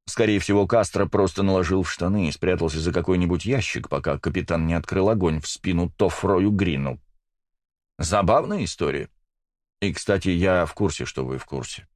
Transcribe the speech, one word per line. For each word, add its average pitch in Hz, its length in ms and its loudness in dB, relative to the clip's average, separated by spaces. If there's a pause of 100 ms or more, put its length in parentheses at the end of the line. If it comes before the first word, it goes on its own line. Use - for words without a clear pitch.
Скорее 107 340 2
всего, 101 280 2
Кастро 101 380 2
просто 98 380 0
наложил 95 400 2
в 82 80 -6
штаны 92 360 0
и 73 40 -2
спрятался 82 480 0
за 82 120 0
какой-нибудь 90 540 0
ящик, 110 420 -2
пока 71 300 -2
капитан 82 500 -2
не 82 60 0
открыл 95 360 0
огонь 90 300 0
в - 80 -10
спину 85 420 -2
Тофрою 98 600 2
Грину. 76 480 -2 (1000)
Забавная 107 640 2
история. 73 460 -4 (720)
И, 98 140 -2
кстати, 98 360 0
я 90 360 2
в 80 80 -8
курсе, 87 320 -2
что 65 200 -6
вы 65 120 -6
в - 80 -12
курсе». - 500 -10